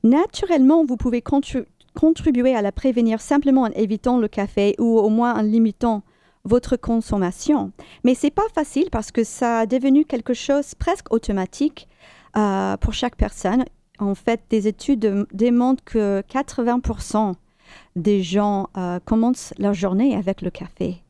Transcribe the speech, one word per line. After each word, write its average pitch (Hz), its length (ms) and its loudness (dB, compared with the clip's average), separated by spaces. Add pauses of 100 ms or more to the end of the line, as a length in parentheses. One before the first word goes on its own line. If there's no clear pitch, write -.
Naturellement, 320 800 4
vous 247 120 -2
pouvez 233 240 -2
contru-, 277 460 -2 (320)
contribuer 262 560 2
à 220 80 0
la 202 80 0
prévenir 226 500 0
simplement 277 420 2
en 226 100 -2
évitant 220 460 0
le 214 100 0
café 202 500 0
ou 233 180 2
au 214 120 4
moins 233 260 2
en 220 80 0
limitant 220 640 0 (400)
votre 240 320 0
consommation. 214 960 -2 (320)
Mais 254 100 4
c'est 285 160 0
pas 415 240 -2
facile 311 380 -2
parce 220 180 -6
que 233 140 0
ça 233 340 -2
a 226 80 0
devenu 262 380 2
quelque 254 280 -4
chose 285 440 -2
presque - 360 -4
automatique, 214 760 -4 (480)
euh, 196 400 0
pour - 160 -2
chaque - 240 -6
personne. 208 480 0 (360)
En 196 160 -2
fait, 226 340 -2
des 214 160 0
études 220 320 -2
dem-, 202 340 0
démontrent 240 520 2
que 202 420 -2
quatre-vingts 247 540 -2
pour 233 200 -4
cent 208 360 -2 (580)
des 190 300 0
gens, 196 420 0 (100)
euh, 180 280 -6
commencent 226 520 0
leur 202 160 0
journée 202 440 0
avec 190 260 -4
le 180 80 -4
café. - 580 -8